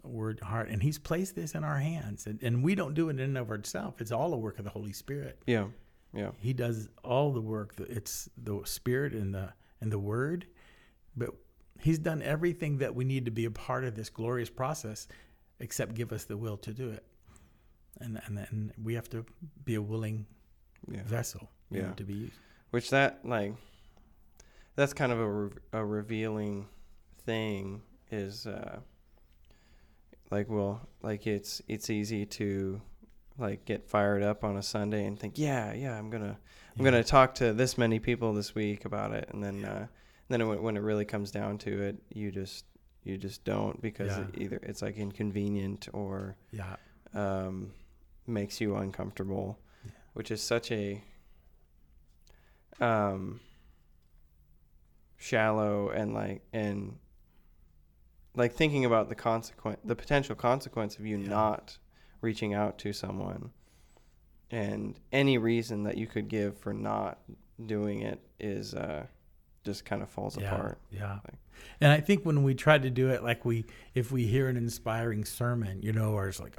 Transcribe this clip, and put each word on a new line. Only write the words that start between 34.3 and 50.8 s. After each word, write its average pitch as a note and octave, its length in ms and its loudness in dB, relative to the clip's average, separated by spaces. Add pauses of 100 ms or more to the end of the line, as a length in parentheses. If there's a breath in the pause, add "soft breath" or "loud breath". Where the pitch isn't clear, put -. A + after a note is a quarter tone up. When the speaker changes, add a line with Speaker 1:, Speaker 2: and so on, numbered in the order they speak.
Speaker 2:
on G2+ 120 0
a G2+ 60 -2
Sunday G#2 440 0
and G2+ 120 -4
think, G#2+ 200 -6
"Yeah, C3 340 0
yeah, A#2+ 260 -4
I'm G#2+ 120 -8
gonna, A2 280 -4 (380 loud breath)
I'm A#2+ 80 2
Speaker 1:
Yeah. - 0 -
Speaker 2:
gonna B2 200 10
talk C3 320 10
to A#2 160 4
this B2+ 260 4
many A2+ 200 6
people A#2 340 2
this G#2 220 -2
week G#2 300 0
about G#2 280 -4
it." G#2+ 200 -4
And G#2 100 -6
then, G2+ 180 -4
Speaker 1:
Yeah. G2+ 120 -6
Speaker 2:
uh, G#2 140 -6 (420 soft breath)
then A#2 200 2
when, G2+ 140 0
when A2 140 0
it G2+ 40 0
really G#2+ 240 2
comes G2+ 260 -4
down G#2 280 -2
to G2+ 240 -2
it, G2+ 140 -2 (140)
you G#2 200 -4
just, F#2+ 340 -8 (400)
you F#2+ 140 -6
just - 260 -8
don't G#2 360 0
because G2+ 360 -4
Speaker 1:
Yeah. G2 120 -4
Speaker 2:
it - 140 -8
either G2 200 -4
it's, - 200 -8
like, G2+ 140 -4
inconvenient G2+ 960 -2
or, G2 440 -6 (160)
Speaker 1:
Yeah. F#2+ 240 -8 (380 soft breath)
Speaker 2:
um, F#2+ 580 -2 (540 soft breath)
makes G#2 340 -4
you G#2 160 0
uncomfortable, G2 840 -4 (260 loud breath)
Speaker 1:
Yeah. G#2 60 -12 (240 loud breath)
Speaker 2:
which A2 160 -8
is G#2+ 120 -2
such A#2 300 0
a, G2+ 300 -2 (1800 soft breath)